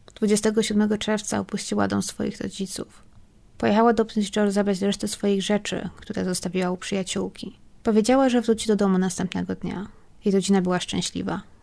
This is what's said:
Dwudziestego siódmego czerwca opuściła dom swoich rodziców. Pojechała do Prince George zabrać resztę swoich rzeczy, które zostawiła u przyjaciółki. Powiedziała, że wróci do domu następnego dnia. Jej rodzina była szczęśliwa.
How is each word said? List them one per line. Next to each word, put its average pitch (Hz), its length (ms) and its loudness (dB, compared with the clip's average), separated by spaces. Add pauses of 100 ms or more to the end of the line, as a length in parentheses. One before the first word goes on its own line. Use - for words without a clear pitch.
(160)
Dwudziestego 214 480 2
siódmego 214 340 2
czerwca 214 420 -2
opuściła 202 480 -2
dom 202 140 0
swoich - 400 -6
rodziców. - 600 -10 (540)
Pojechała 226 360 4
do 220 120 2
Prince 208 260 -2
George 208 220 2
zabrać 202 280 0
resztę 202 260 -2
swoich 202 360 -2
rzeczy, 202 520 -2
które 190 300 -6
zostawiła 180 460 -2
u 185 60 -4
przyjaciółki. 190 800 -6 (240)
Powiedziała, 247 460 6
że 240 120 4
wróci 226 260 0
do 214 80 4
domu 196 220 4
następnego 185 580 -2
dnia. 180 320 -8 (380)
Jej 196 80 2
rodzina 196 280 4
była 180 180 0
szczęśliwa. - 640 -6 (220)